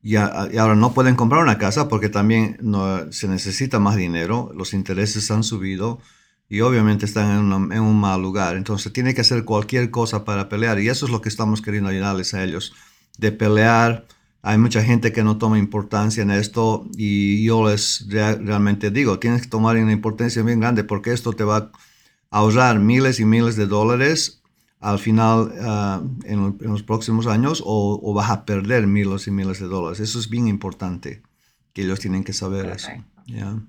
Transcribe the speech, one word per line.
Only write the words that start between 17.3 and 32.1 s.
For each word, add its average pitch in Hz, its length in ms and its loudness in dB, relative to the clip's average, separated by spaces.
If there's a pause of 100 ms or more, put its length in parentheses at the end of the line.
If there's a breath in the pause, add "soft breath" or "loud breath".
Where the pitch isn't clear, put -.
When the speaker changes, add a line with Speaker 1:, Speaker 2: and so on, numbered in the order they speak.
Speaker 1:
yo 113 240 4
les 104 400 -2
rea-, 107 280 0
realmente 101 540 0
digo, 113 280 0
tienes 120 240 0
que 123 60 -14
tomar 113 280 2
una 110 160 2
importancia 110 500 -2
bien 117 180 0
grande 113 220 2
porque 104 300 -4
esto 117 220 -4
te 107 100 -4
va 107 140 2
a 107 120 -6 (600 soft breath)
ahorrar 110 480 4
miles 120 420 4
y 110 40 2
miles 113 320 4
de 104 100 0
dólares 123 760 0 (380)
al 101 180 -2
final, 113 640 2
ah, 101 400 -2 (240)
en, 101 340 -2
en 110 120 -6
los 104 120 -2
próximos 113 440 -2
años 123 380 0
o, 104 380 0
o 104 120 -4
vas 104 160 0
a 98 160 -4
perder 104 400 0
miles 98 400 0
y 98 40 -8
miles 95 300 -4
de 95 60 -10
dólares. 90 340 -6
Eso 107 180 -6
es 110 120 -8
bien 120 180 0
importante 92 760 -6 (520)
que 98 80 -6
ellos 95 180 -4
tienen 95 240 -4